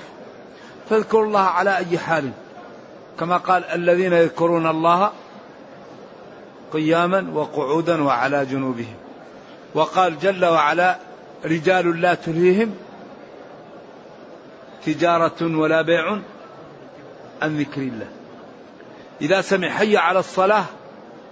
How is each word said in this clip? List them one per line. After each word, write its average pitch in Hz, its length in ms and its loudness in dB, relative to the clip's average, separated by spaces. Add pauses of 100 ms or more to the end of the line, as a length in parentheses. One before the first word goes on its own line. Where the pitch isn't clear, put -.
(920)
فاذكروا 220 360 2
الله 208 140 2
على 190 360 2
أي 175 220 -2
حال، 151 320 -2 (920)
كما 175 160 0
قال: 180 280 0
"الذين 175 480 2
يذكرون 170 540 2
الله 170 440 2 (1600)
قياما 170 640 2
وقعودا 151 680 0
وعلى 139 440 2
جنوبهم". 127 480 -4 (800)
وقال 160 440 2
جل 185 260 0
وعلا: 165 540 4 (460)
"رجال 170 560 2
لا 175 140 4
تلهيهم 180 600 2 (2000)
تجارة 165 680 0
ولا 160 260 4
بيع 170 360 0 (1200)
عن 151 160 -2
ذكر 143 220 -4
الله". 117 260 -8 (1120)
إذا 175 200 2
سمع 180 280 0
حي 208 280 2
على 180 220 4
الصلاة 190 460 2 (680)